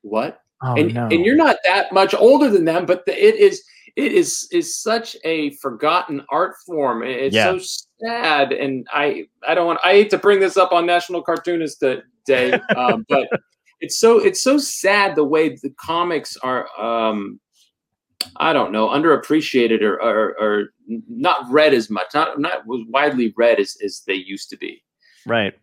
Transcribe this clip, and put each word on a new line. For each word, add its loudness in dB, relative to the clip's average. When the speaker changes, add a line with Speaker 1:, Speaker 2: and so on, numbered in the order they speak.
Speaker 1:
What?" -6
Speaker 2:
Oh, -2
Speaker 1:
And, 2
Speaker 2:
no. -4
Speaker 1:
and 2
you're 4
not 4
that 0
much 4
older 6
than 2
them, 0
but -2
the, -2
it 4
is, 4
it -2
is, 0
is -2
such -4
a -2
forgotten -2
art -2
form. -4
And -6
it's -4
Speaker 2:
Yeah. 2
Speaker 1:
so -
sad. -2
And -6
I, -4
I 0
don't 0
want, -2
I 4
hate 6
to 2
bring 4
this 0
up 2
on 2
National -2
Cartoonist -4
Day, 2
Speaker 2:
<laughs> -2
Speaker 1:
um, 0
but 0
it's -8
so, 6
it's 0
so 2
sad 0
the 2
way 0
the -10
comics -4
are, -4
um, -4
I 0
don't 0
know, 0
underappreciated 2
or, 0
or, 0
or 0
n-, -8
not -2
read 6
as -2
much, -4
not, -2
not -4
widely -2
read 4
as, -4
as -10
they -2
used -12
to -18
be. -14
Speaker 2:
Right. -2